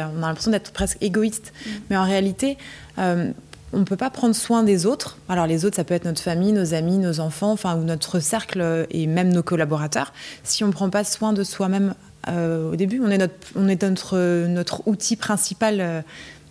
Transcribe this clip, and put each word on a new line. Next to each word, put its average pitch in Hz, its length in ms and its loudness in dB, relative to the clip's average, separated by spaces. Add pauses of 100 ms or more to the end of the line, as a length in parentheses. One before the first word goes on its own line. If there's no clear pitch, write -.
(180)
on 165 60 0
a 160 40 0
l'impression 160 240 0
d'être 208 200 -2
presque - 300 -2
égoïste. 214 500 0
Mm. - 180 -14 (200)
Mais 196 80 2
en 190 80 4
réalité, 196 520 0 (400)
euh, 175 320 2 (420)
on - 60 0
ne 202 60 4
peut 185 140 0
pas 262 120 -2
prendre 240 240 2
soin 226 300 2
des 190 240 4
autres. - 320 -2 (100)
Alors 175 160 2
les 160 180 2
autres, 202 120 0
ça 175 80 0
peut 180 100 -2
être 170 120 0
notre 165 180 -4
famille, 185 300 2
nos 180 200 2
amis, 165 240 2
nos 175 220 0
enfants, 165 320 0
enfin, 185 260 0
ou 160 60 0
notre 165 360 -2
cercle, 190 420 -2
euh, 165 280 0
et 160 160 -2
même 175 260 4
nos 170 120 4
collaborateurs, 151 680 0 (320)
si - 200 -2
on 208 40 2
ne 202 40 4
prend 185 180 0
pas 202 140 2
soin 214 300 -2
de 202 100 0
soi-même, 196 500 0 (360)
euh, 165 420 0
au 170 40 -2
début. 196 280 0
On 208 80 2
est 190 80 4
notre, 185 160 0 (200)
on 196 120 4
est 190 160 2
notre, 180 640 2
notre 175 400 -2
outil 214 300 0
principal, 208 640 0
euh, 165 200 -2 (500)